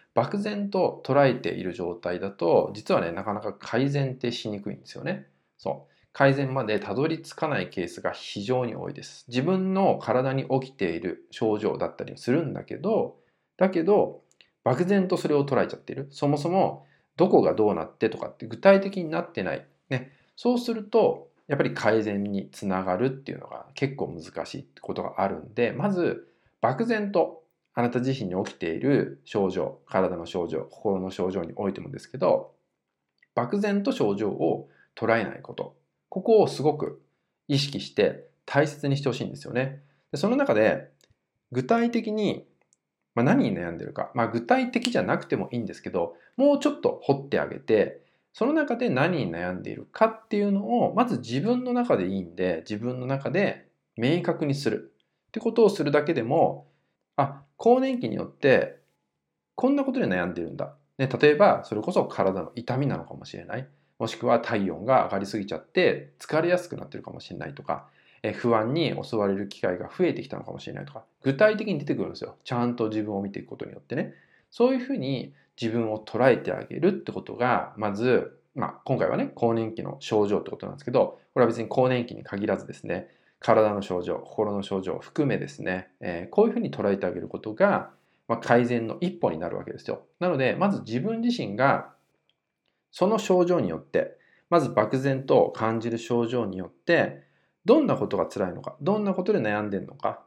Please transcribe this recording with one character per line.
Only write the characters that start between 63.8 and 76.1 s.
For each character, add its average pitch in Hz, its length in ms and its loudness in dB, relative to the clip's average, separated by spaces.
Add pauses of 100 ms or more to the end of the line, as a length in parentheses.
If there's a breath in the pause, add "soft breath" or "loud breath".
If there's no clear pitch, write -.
も 113 80 -2
し - 80 -10
く - 100 -8
は 120 140 4
体 101 320 0
温 82 140 -10
が 123 200 4
上 - 60 -6
が 98 80 -2
り 101 60 -4
す 107 120 -6
ぎ 101 80 -4
ち 101 80 -8
ゃ 80 40 -6
っ - 80 -12
て - 540 0
疲 156 220 0
れ 170 80 0
や 175 80 4
す - 120 -10
く - 80 -10
な - 80 -12
っ - 40 -18
て - 80 -12
る - 60 -12
か - 80 -14
も - 80 -14
し - 120 -18
れ 90 60 -10
な 80 100 -10
い 73 60 -10
と - 100 -16
か、 - 240 -6 (360 soft breath)
え、 107 80 -2
不 117 240 2
安 110 180 2
に 156 200 0 (100)
襲 - 120 -8
わ 104 120 2
れ 98 80 2
る 98 140 -4
機 - 120 -12
会 92 160 0
が - 100 -10
増 - 180 0
え 160 80 2
て - 80 -6
き - 80 -14
た - 80 -10
の - 60 -12
か - 80 -14
も - 80 -14
し - 80 -14
れ - 60 -10
な - 100 -10
い - 20 -12
と - 80 -18
か、 117 100 -16 (180)
具 - 160 0
体 214 200 4
的 202 160 -4
に 147 60 -2
出 139 60 -8
て 143 100 -2
く 113 60 -4
る 87 60 -2
ん - 40 -8
で - 40 -14
す - 80 -10
よ。 - 200 -12
ち - 100 -6
ゃ 120 120 0
ん 123 100 -2
と 110 140 -2
自 107 140 -4
分 104 120 -4
を 98 60 -2
見 101 100 -6
て 98 80 -10
い 92 40 -10
く - 60 -20
こ - 80 -14
と - 80 -10
に - 80 -14
よ - 60 -18
っ - 20 -20
て - 140 -10
ね。 - 180 -4 (360 loud breath)
そ 247 220 2
う - 20 0
い 262 40 0
う - 20 -2
ふ 247 120 -6
う 262 60 -2
に 131 360 -4 (260 soft breath)
自 113 120 -2
分 113 200 0
を 107 80 -4
捉 120 300 2